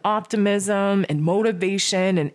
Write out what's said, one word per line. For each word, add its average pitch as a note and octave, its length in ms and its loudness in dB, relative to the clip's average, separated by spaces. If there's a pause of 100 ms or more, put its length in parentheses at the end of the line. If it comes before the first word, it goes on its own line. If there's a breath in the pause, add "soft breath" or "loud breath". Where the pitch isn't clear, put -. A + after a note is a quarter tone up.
optimism G3+ 1040 0
and D3+ 140 0
motivation F#3+ 960 0
and D3 160 -2